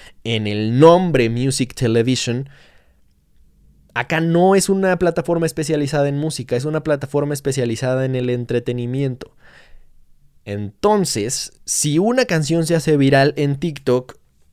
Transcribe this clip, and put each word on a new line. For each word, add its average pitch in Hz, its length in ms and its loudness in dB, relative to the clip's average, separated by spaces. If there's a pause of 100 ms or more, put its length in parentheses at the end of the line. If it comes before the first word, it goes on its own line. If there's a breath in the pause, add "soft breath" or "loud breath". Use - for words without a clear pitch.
(240 loud breath)
en 110 220 -2
el 107 320 0
nombre 160 500 6
Music 123 460 -2
Television, 120 760 0 (1400 soft breath)
acá 156 300 -2
no 175 320 4
es 196 160 2
una 190 280 0
plataforma 170 460 0
especializada 147 640 -2
en 143 80 -2
música, 143 400 -4
es 127 80 -2
una 151 180 -4
plataforma 143 520 -2
especializada 131 720 -2
en 131 80 -4
el 123 160 -2
entretenimiento. 123 1080 -4 (1120 soft breath)
Entonces, 117 1160 -2
si 151 340 -2
una 240 260 2
canción 165 420 0
se 165 100 0
hace 156 200 2
viral 139 400 4
en 143 220 -2
TikTok, 135 580 -2 (360)